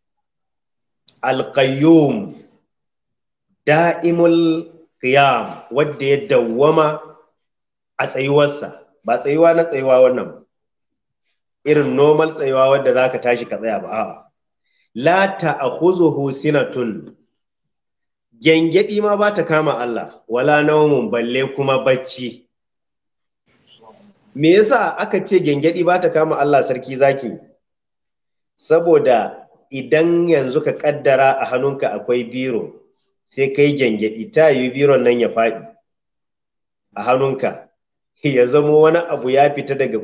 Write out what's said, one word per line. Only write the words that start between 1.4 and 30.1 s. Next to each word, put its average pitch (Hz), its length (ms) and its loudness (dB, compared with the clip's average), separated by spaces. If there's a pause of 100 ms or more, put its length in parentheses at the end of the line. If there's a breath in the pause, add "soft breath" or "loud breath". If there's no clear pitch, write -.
da'imul 165 1040 2 (320)
qiyam, 127 680 0
wadda 139 360 -2
ya 143 100 2 (100)
dawwama 143 760 0 (960)
a 131 80 -4
tsayuwarsa. 143 800 -4 (180)
Ba 120 140 0
tsayuwa 165 360 2
na 165 120 0
tsayuwa 131 340 2
wannan 127 260 2
ba. - 120 -16 (1300)
Irin 143 320 2
normal 151 360 4
tsayuwa 131 360 0
wadda 131 240 2
za 127 160 4
ka 123 80 -4
tashi 120 260 -2
ka 107 140 -8
tsaya 107 240 -6
ba, 90 80 -12
a'a. 104 240 -6 (800)
"La 180 420 0
ta'khuzuhu 147 960 -2
sinatun," 127 840 -4 (1200)
gyangyaɗi 165 640 2
ma 208 160 0
ba 208 160 0
ta 170 80 -2
kama 151 320 0
Allah, 117 560 -8
"wala 143 320 2
naumun," 151 480 2
balle 120 480 -4
kuma 135 260 -2
bacci. 127 600 -4 (1900)
Me 156 200 4
yasa 208 420 2
aka 202 300 -4
ce 185 160 2
gyangyaɗi 151 420 0
ba 180 160 2
ta 170 100 0
kama 156 280 0
Allah, 143 240 2
sarki 127 340 -6
zaki? 135 380 0 (1200)
Saboda 147 920 0 (240)
idan 160 600 0